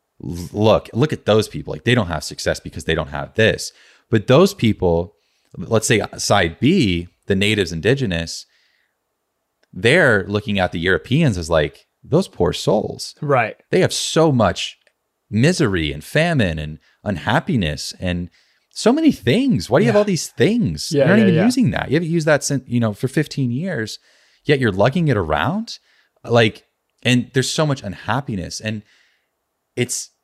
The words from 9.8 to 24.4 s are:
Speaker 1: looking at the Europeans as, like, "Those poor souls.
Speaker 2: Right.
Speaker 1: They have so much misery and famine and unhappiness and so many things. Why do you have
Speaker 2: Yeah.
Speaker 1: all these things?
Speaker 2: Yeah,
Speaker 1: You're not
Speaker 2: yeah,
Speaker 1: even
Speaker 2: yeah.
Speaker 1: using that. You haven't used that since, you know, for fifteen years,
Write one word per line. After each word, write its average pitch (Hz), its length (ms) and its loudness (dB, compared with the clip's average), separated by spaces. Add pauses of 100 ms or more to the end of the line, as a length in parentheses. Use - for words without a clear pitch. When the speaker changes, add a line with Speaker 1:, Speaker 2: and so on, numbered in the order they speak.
Speaker 1:
looking 101 300 -2
at 90 140 0
the 92 60 -6
Europeans 95 600 0
as, 82 100 -8
like, 78 380 0 (180)
"Those - 240 0
poor - 240 0
souls. - 720 -4
Speaker 2:
Right. 131 340 0 (140)
Speaker 1:
They - 100 2
have 151 120 2
so - 380 0
much 107 460 0 (540)
misery 104 640 2
and 73 120 -10
famine 143 540 0
and 76 200 -10 (260)
unhappiness 101 920 -2
and 87 300 -4 (400)
so - 240 0
many 311 200 2
things. 160 580 0
Why 127 80 4
do 208 80 4
you - 20 2
have 208 60 0
Speaker 2:
Yeah. 208 60 6
Speaker 1:
all 208 40 2
these 190 240 -4
things? 160 640 -2
Speaker 2:
Yeah, 143 60 2
Speaker 1:
You're 135 100 4
not 196 80 6
Speaker 2:
yeah, 226 60 6
Speaker 1:
even 190 140 4
Speaker 2:
yeah. 180 100 2
Speaker 1:
using 247 240 2
that. - 180 -4
You 113 80 0
haven't 170 140 -2
used 165 160 0
that 147 180 2
since, 139 240 -4
you 120 120 0
know, 113 120 0
for 127 160 -4
fifteen 143 420 -2
years, 135 480 -6 (460)